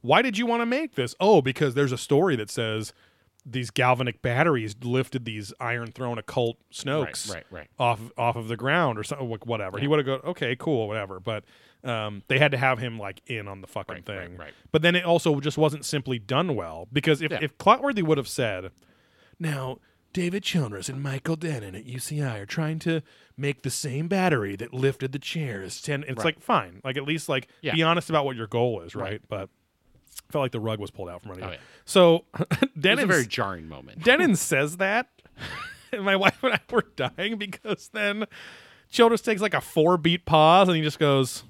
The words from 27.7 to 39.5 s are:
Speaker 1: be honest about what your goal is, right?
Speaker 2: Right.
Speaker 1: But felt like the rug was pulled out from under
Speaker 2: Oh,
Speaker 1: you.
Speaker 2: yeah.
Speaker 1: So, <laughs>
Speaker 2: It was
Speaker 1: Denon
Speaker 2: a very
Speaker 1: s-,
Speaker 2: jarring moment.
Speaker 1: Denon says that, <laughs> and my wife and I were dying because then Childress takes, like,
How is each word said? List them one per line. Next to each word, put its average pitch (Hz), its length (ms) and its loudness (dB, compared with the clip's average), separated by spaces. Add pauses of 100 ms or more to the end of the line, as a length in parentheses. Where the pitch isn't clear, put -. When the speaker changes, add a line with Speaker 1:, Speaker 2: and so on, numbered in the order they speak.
Speaker 1:
be 160 100 2
honest 165 280 2
about 151 120 4
what 135 120 -4
your 113 120 -8
goal 117 340 0
is, 85 140 -14
right? - 80 -6 (100)
Speaker 2:
Right. - 140 -10
Speaker 1:
But 98 220 -8 (800)
felt 143 140 -2
like 127 80 -2
the 117 80 -6
rug 110 200 -4
was 98 120 -8
pulled 90 180 -12
out 90 140 -14
from 107 80 -16
under 92 120 -12
Speaker 2:
Oh, 101 40 -8
Speaker 1:
you. 90 60 -8
Speaker 2:
yeah. 78 60 -14 (260)
Speaker 1:
So, 170 440 6
<laughs> - 100 -14
Speaker 2:
It - 220 0
was 269 80 2 (100)
Speaker 1:
Denon 214 260 2
Speaker 2:
a - 20 0
very 180 140 6
Speaker 1:
s-, 117 60 0
Speaker 2:
jarring 98 400 -6
moment. 78 360 -16
Speaker 1:
Denon 262 320 6
says 151 420 0
that, 202 320 -2 (260)
<laughs> - 560 -12
and 208 120 -6
my 196 120 4
wife 196 280 2
and 254 100 2
I 185 60 0 (120)
were 240 140 2 (100)
dying 185 420 -4
because 202 520 -8
then 208 360 -2 (680)
Childress 233 300 6
takes, 208 200 0
like, 208 140 0